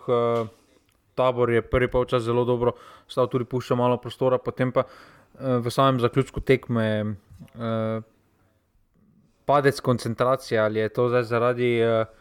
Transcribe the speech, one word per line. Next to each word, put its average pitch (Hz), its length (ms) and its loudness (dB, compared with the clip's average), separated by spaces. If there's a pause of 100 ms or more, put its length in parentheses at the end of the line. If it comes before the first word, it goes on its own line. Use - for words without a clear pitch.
eh, 117 420 0 (720)
Tabor 123 320 2
je 117 120 2
prvi 123 260 0
polčas 123 360 0
zelo 120 220 0
dobro 120 260 0 (340)
stal, 123 220 0
tudi 123 160 -2
puščal 127 340 -4
malo 123 200 2
prostora, 127 400 -2
potem 127 340 -4
pa, 127 120 2 (520)
eh, 127 220 -2
v 120 120 -4
samem 135 300 2
zaključku 120 400 0
tekme, 110 760 0 (360)
eh, 113 500 -4 (1500)
padec 139 320 4
koncentracije, 123 800 -2
ali 107 220 0
je 110 100 0
to 123 200 -2
zdaj 123 160 0
zaradi, 120 560 0
eh, 113 240 2 (160)